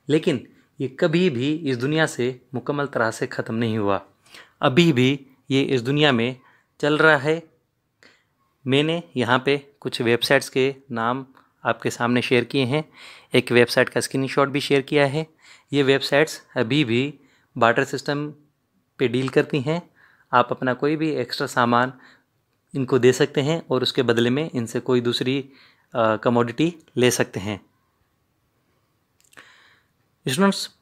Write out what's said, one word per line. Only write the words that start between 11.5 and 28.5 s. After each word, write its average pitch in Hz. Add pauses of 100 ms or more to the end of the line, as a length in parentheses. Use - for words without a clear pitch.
आपके 117
सामने 120
शेयर 120
किए 135
हैं, 143 (440)
एक 127
वेबसाइट 120
का 120
स्क्रीनशॉट 135
भी 139
शेयर 139
किया 143
है। 151 (460)
ये 139
वेबसाइट्स 139 (160)
अभी 127
भी 123 (380)
बार्टर 117
सिस्टम 147 (640)
पे 135
डील 127
करती 147
हैं। 156 (440)
आप 123
अपना 127
कोई 147
भी 156
एक्स्ट्रा 135
सामान 123 (840)
इनको 131
दे 127
सकते 143
हैं 160
और 127
उसके 127
बदले 120
में 151
इनसे 120
कोई 123
दूसरी, 127 (460)
अ, 110
कमोडिटी 120 (220)
ले 120
सकते -
हैं। 98 (2500)